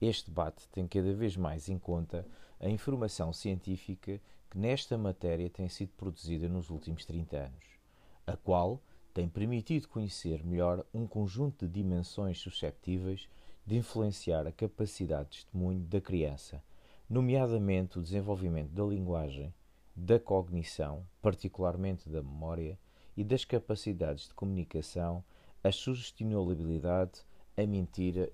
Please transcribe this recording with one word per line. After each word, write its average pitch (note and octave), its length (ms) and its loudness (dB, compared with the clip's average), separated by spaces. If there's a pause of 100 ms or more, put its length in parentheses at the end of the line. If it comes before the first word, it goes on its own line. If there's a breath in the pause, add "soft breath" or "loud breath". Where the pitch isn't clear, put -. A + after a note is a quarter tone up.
Este A2+ 280 2
debate D#2+ 440 -2
tem F2+ 160 0
cada G2 240 4
vez G2+ 240 0
mais D#2+ 320 -2
em F#2+ 100 0
conta E2+ 480 -2 (320 loud breath)
a - 80 -2
informação G#2+ 640 0
científica F#2+ 880 -4 (300 soft breath)
que - 80 -8
nesta A#2+ 400 2
matéria F2 520 0
tem F#2 200 -4
sido F#2+ 260 -6
produzida E2+ 540 -2
nos F2 200 -2
últimos D#2+ 360 -6
trinta E2 320 -4
anos, C2+ 400 -10 (500 soft breath)
a F2 80 -2
qual F#2 460 2 (320 soft breath)
tem F2 160 0
permitido A#2+ 580 0
conhecer E2+ 580 -4
melhor F2 480 2
um A2+ 140 -2
conjunto G#2+ 580 -2
de E2+ 80 -2
dimensões F#2 640 0
susceptíveis F#2 920 -4 (360 soft breath)
de G#2+ 120 2
influenciar G2+ 680 0
a E2 60 -4
capacidade E2+ 800 -2
de - 80 -18
testemunho F#2 420 0
da F2+ 220 0
criança, D2 600 -2 (480 soft breath)
nomeadamente A2+ 880 4
o F2+ 40 -2
desenvolvimento F2+ 720 0
da G2 120 0
linguagem, E2+ 720 -2 (420 soft breath)
da G2 240 6
cognição, F2 840 0 (160)
particularmente F#2 880 0
da D#2 120 -2
memória, D#2+ 560 -6 (380 soft breath)
e G#2 80 0
das B2 220 2
capacidades F2+ 800 0
de - 60 -20
comunicação, F2 880 -2 (400 soft breath)
a G2 80 8
sugestionabilidade, F2+ 1500 0 (340 soft breath)
a G#2 100 4
mentira F#2 680 2